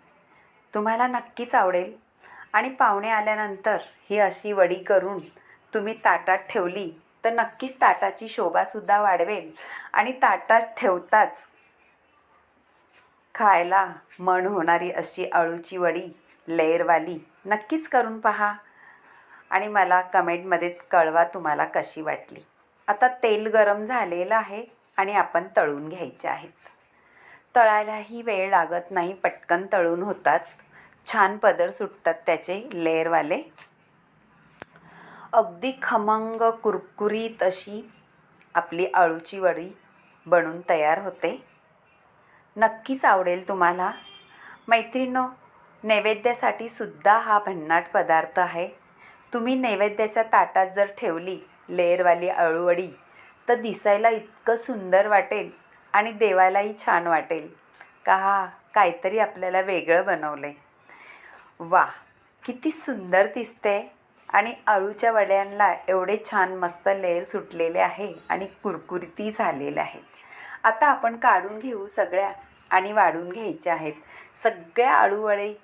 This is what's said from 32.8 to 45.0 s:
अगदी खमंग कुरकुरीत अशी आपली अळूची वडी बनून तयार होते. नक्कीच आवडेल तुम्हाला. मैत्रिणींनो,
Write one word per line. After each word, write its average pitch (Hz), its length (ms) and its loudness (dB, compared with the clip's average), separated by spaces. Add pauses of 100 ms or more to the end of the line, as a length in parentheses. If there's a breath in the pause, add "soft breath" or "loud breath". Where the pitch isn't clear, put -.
अगदी 226 380 0 (100)
खमंग 220 600 -2 (100)
कुरकुरीत 220 920 -4
अशी 202 380 -4 (760)
आपली 170 380 -2
अळूची 170 460 0
वडी 175 300 -2 (560)
बनून 165 440 2
तयार 165 320 2
होते. 190 340 -6 (1200 soft breath)
नक्कीच 220 500 -2
आवडेल 185 420 2
तुम्हाला. 180 440 0 (760 loud breath)
मैत्रिणींनो, 254 600 0 (560)